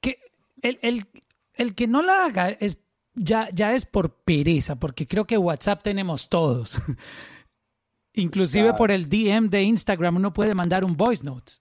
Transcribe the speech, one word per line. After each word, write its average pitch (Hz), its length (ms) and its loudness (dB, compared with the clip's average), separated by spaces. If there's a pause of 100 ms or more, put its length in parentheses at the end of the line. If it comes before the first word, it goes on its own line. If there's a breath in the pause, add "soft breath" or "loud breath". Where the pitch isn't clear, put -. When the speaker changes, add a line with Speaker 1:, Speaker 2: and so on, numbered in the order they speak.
Speaker 1:
que 262 180 -6 (440)
el, 247 200 -4
el, 233 240 -4 (480)
el 240 220 -4
que 233 100 0
no 254 160 2
la 370 220 4
haga 190 260 0
es, 208 300 -4 (340)
ya, 220 380 0
ya 208 200 2
es 254 140 -2
por 180 240 0
pereza, 151 720 0
porque 143 260 -6
creo 202 220 -2
que 226 100 2
WhatsApp 185 460 -2
tenemos 190 440 -4
todos. 135 540 0
<laughs> - 1300 -16
Inclusive 190 500 2
Speaker 2:
Exacto. 233 140 4
Speaker 1:
por 220 120 4
el 185 180 0
D 208 220 2
M 220 180 2
de 196 140 2
Instagram 180 540 0
uno 190 160 0
puede 214 220 0
mandar 180 300 0
un 175 120 0
voice 220 280 0
note. 131 360 -12